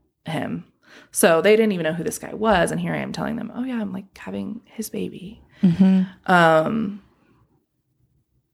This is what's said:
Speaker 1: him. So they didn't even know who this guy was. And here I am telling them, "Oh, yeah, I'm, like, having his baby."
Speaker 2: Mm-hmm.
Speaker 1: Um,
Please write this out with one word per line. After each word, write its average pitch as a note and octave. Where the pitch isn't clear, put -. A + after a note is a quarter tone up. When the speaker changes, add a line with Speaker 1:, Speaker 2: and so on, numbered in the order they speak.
Speaker 1:
him. E3
So E3
they G3
didn't A3
even F3
know D#3
who E3+
this -
guy -
was. G3
And E3+
here E3+
I D3+
am -
telling -
them, -
"Oh, B3
yeah, B3
I'm, G3+
like, G3
having G3
his -
baby." F#3
Speaker 2:
Mm-hmm. F#3
Speaker 1:
Um, E3